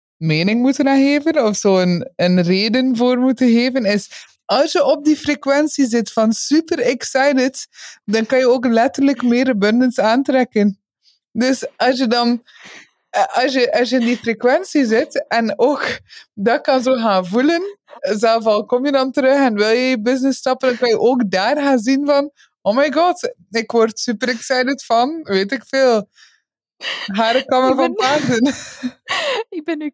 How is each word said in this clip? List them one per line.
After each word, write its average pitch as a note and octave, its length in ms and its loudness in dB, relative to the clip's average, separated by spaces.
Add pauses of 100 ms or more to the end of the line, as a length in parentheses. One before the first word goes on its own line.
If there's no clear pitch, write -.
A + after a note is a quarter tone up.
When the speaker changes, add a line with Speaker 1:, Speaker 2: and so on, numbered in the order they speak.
(180)
Speaker 1:
mening E3+ 440 0
moeten C4+ 260 0
aan C#4 140 2
geven C#4+ 440 0
of G#3 100 0
zo G3 220 2
een, F3+ 380 0
een F3+ 260 2
reden A3 540 0
voor B3 220 2
moeten B3+ 320 2
geven, A#3+ 360 2
is G3+ 240 -2 (360)
als C#4+ 260 0
je F4 140 2
op C#4+ 200 0
die D4+ 120 4
frequentie C#4+ 720 0
zit A#3 240 -2
van A3 220 2
super E4 460 -2
excited, C4 880 0 (380)
dan A3 200 0
kan B3+ 140 0
je C4 100 2
ook B3 160 2
letterlijk C4 580 2
meer B3 260 2
abundance A3+ 520 2
aantrekken. A3+ 800 0 (520)
Dus B3+ 360 -2 (100)
als B3 220 0
je C4 80 0
dan, A#3+ 360 0 (680)
eh, - 160 0 (180)
als C4 100 0
je, B3+ 260 0
als A#3+ 100 0
je B3+ 100 0
in A#3 60 0
die A#3+ 120 0
frequentie C4+ 680 0
zit B3+ 420 -2
en A3+ 320 -2
ook - 400 -2 (340)
dat A3+ 280 -2
kan C4 220 0
zo C4 120 0
gaan G#3 300 0
voelen, E4+ 520 -2 (220)
zelf A3 460 0
al G#3+ 200 0
kom B3 200 -2
je D4 60 -2
dan C4 200 0
terug C4 260 2
en C4 180 2
wil G#3 140 2
je B3 200 2
je B3+ 120 -2
business B3+ 380 0
stappen, C4 300 -2
dan A#3+ 80 -2
kan A#3+ 120 0
je A3 100 2
ook A#3+ 320 2
daar G3+ 260 0
gaan C#4 220 2
zien C4+ 260 0
van, C#4+ 260 0 (300)
"Oh G#3 160 0
my D4 140 2
god, E4 420 -2 (160)
ik A3 220 -6
word A3+ 280 0
super A#3 300 -4
excited B3+ 560 -4
van, B3+ 380 0
weet G3 280 -2
ik C4 140 -6
veel, B3 440 0 (1040)
harenkammen B3 600 0
Speaker 2:
Ik D4 60 0
Speaker 1:
van B3+ 160 0
Speaker 2:
ben - 20 -10
Speaker 1:
paarden." B3+ 580 0
Speaker 2:
<laughs> - 40 -14 (920)
Ik E4+ 140 -10
ben D#4+ 140 -6
nu D4+ 160 -8